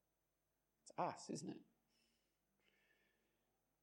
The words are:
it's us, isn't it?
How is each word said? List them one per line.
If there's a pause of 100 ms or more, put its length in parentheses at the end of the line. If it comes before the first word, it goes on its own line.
(800)
it's
us,
isn't
it? (2250)